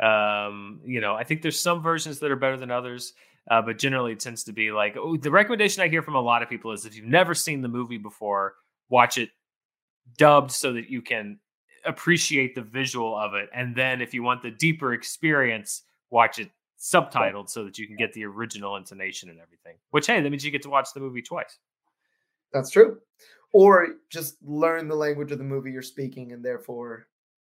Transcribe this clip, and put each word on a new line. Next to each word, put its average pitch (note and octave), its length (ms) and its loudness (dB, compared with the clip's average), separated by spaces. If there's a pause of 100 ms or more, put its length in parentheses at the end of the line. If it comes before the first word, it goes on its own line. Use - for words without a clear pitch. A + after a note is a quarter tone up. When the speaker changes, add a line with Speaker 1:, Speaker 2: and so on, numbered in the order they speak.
Speaker 1:
um, G#2 840 2
you B2 160 -4
know, G#2 140 0
I A#2 100 -4
think D#3+ 180 -4
there's D#3+ 180 -2
some F3 220 0
versions D#3 380 -2
that D3 100 -2
are C3+ 60 0
better C3+ 200 0
than B2+ 140 -10
others, B2 440 -6 (360)
uh, A2+ 120 6
but A2 160 -4
generally C3 340 0
it G#2+ 80 -10
tends A#2 240 -10
to A2 80 -14
be A2 200 -2
like, G#2 260 0
oh, D#3 180 -2
the C#3+ 140 -2
recommendation G3+ 520 2
I F3 60 2
hear D#3+ 140 0
from D3+ 140 -6
a C3 40 2
lot A#2+ 220 2
of A2+ 80 -8
people A2+ 220 -8
is G#2 120 -10
if G#2+ 120 -18
you've A2 100 -16
never E3 280 4
seen D3 280 -4
the B2 60 -4
movie A#2+ 300 -6
before, G2+ 560 -4 (340)
watch B2 280 6
it A#2 140 -2 (840)
dubbed D3 340 8
so C3 220 -2
that A#2 180 -6
you B2 120 -6
can G#2 360 -6 (460)
appreciate D#3 720 2
the B2 80 -8
visual A#2 540 -4
of G#2 180 -4
it. G2+ 200 -6
And B2 220 -4
then B2+ 240 0
if A#2+ 120 -8
you A#2+ 100 -6
want B2 200 -2
the A#2+ 80 -8
deeper C#3+ 420 0
experience, A#2+ 880 -2 (280)
watch A#2 300 4
it G2 100 -12 (300)
subtitled G2+ 680 0
so A2+ 160 -8
that G2 140 -14
you G#2+ 80 -10
can G#2 100 -16
get A2 160 -2
the G#2+ 120 -10
original G2+ 520 -8
intonation F#2+ 540 -12
and E2 100 -20
everything. - 360 -20 (140)
Which, D3 180 0
hey, A3+ 120 2
that C#3+ 100 -2
means C#3+ 140 -6
you D3 60 -6
get C#3+ 120 -6
to C#3+ 80 -14
watch C3+ 240 0
the C#3 60 -12
movie B2 220 -10
twice. - 360 -12 (920)
Speaker 2:
That's C3+ 180 -4
true. - 280 8 (540)
Or F#3+ 360 8 (220)
just E3 320 -10
learn D#3 460 -2
the D3+ 80 -4
language D3 360 -4
of C3+ 60 -8
the C3+ 60 -10
movie C3+ 280 -6
you're B2+ 100 -10
speaking, B2+ 500 -12
and A#2+ 120 -16
therefore, A#2+ 640 -10 (340)